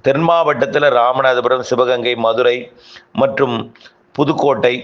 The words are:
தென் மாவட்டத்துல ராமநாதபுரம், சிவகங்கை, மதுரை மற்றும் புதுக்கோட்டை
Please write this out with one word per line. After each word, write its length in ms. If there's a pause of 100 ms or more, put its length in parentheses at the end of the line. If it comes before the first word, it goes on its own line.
தென் 240
மாவட்டத்துல 680
ராமநாதபுரம், 720
சிவகங்கை, 440 (120)
மதுரை 280 (680)
மற்றும் 360 (580)
புதுக்கோட்டை 680